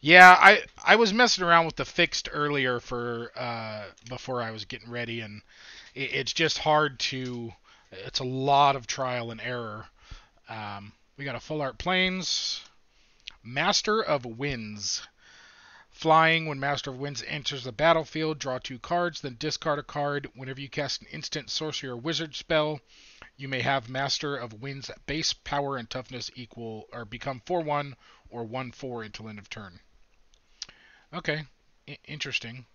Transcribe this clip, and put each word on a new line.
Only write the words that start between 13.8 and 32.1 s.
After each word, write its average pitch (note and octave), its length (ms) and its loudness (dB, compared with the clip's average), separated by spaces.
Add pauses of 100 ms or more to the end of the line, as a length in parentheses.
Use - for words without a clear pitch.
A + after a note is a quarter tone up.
of C#3 220 -2
Winds. A2 840 -8 (800)
Flying, D#3+ 580 4
when C#3+ 120 -8
Master C#3 300 -4
of B2+ 80 -12
Winds C#3 280 -8
enters C#3+ 380 -8
the B2+ 80 -8
battlefield, D#3 680 2
draw B2+ 200 -4
two B2 200 -10
cards, F3 440 -2
then C3 160 -8
discard D3+ 400 -2
a D3 40 -8
card. C#3+ 520 -4
Whenever C3 260 -12
you C#3 80 -12
cast C#3+ 320 -4
an - 120 -20
instant, D3 360 -8
sorcery, D3 400 -6
or B2 80 -8
wizard D3+ 400 -6
spell, D3+ 420 0 (600)
you C#3 100 -10
may C3 140 -4
have C3 260 0
Master C#3 480 -4
of A2 240 -12
Winds' C#3 300 -12 (160)
base D3+ 260 -4
power C#3 460 -4
and A2+ 100 -10
toughness B2+ 460 -10
equal, A2+ 580 -12
or A#2 140 -12
become B2 400 -10
four F3 160 -2
one C#3+ 340 -4 (320)
or A#2 160 -10
one B2 260 -8
four A#2+ 320 -10
until A2 280 -14
end G#2+ 80 -14
of G2 100 -20
turn. F#2+ 320 -16 (1300)
Okay, D#3 320 -4 (440)
I-, - 180 -16
interesting. B2+ 580 -8 (100)